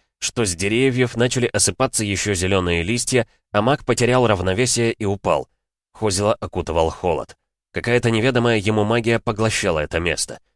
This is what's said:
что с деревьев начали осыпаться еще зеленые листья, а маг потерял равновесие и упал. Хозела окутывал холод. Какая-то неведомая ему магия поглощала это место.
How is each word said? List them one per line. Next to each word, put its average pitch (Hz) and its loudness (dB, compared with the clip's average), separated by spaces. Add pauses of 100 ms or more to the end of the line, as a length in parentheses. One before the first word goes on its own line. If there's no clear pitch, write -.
(180)
что - -4
с 90 -2
деревьев 120 0
начали 120 0
осыпаться - -2
еще 101 -2
зеленые 90 0
листья, 117 -2 (260)
а 104 2
маг 131 0
потерял 123 2
равновесие 107 0
и 107 -6
упал. 92 0 (460)
Хозела 104 0
окутывал 82 -2
холод. - -4 (360)
Какая-то 117 0
неведомая 117 2
ему 107 0
магия 113 0
поглощала 107 -2
это 76 -4
место. 82 -4 (160)